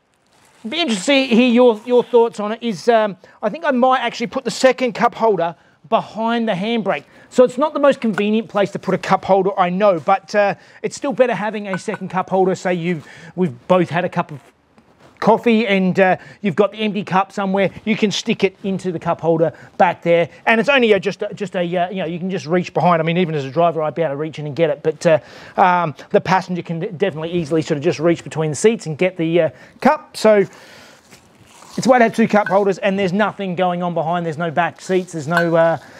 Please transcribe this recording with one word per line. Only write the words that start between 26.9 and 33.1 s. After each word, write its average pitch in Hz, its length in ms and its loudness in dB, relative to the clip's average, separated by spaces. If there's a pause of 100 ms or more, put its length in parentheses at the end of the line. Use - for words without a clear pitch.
easily 160 320 -2
sort 151 160 -2
of 139 60 -4
just 143 160 0
reach 165 240 0
between 156 260 -4
the 143 60 -6
seats 220 300 0
and 156 120 -8
get 185 180 -2
the, 165 240 0
uh, - 100 0 (300)
cup. - 360 0
So 208 280 4 (1300)
it's - 100 -4
a - 20 2
way 254 100 8
to 233 60 6
have 226 120 0
two 226 100 4
cup 208 220 2
holders, 196 300 2
and 196 200 0
there's 190 140 0